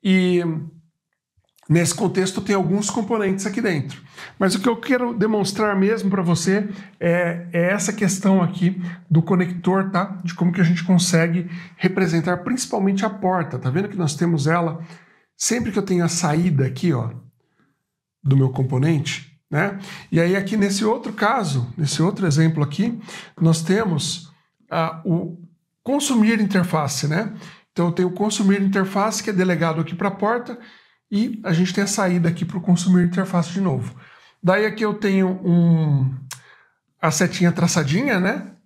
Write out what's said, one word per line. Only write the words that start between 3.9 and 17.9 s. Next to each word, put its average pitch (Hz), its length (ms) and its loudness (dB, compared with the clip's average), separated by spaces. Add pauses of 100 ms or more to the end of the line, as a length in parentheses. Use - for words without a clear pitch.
Mas 190 160 2
o - 60 -2
que - 80 0
eu 233 80 0
quero 247 380 -2
demonstrar 214 600 0
mesmo 196 340 0
pra 190 100 0
você 185 480 0 (300)
é, 170 540 0
é 175 180 2
essa 202 220 -2
questão 190 500 2
aqui 175 400 0 (260)
do 160 140 4
conector, 180 680 0
tá? 190 340 -2
De 170 100 -6
como 175 180 0
que 196 80 -2
a 180 40 6
gente 170 180 2
consegue 170 680 2 (280)
representar 180 640 0
principalmente 202 680 -2
a 208 40 0
porta. 180 480 -2
Tá 123 120 -4
vendo 185 180 -2
que 202 80 -10
nós 165 200 -2
temos 160 320 0
ela, 170 320 0 (560)
sempre 226 340 -2
que 196 80 -2
eu 196 60 -2
tenho 180 200 2
a 165 40 2
saída 160 580 2
aqui, - 260 -2
ó, 117 180 -2 (1120)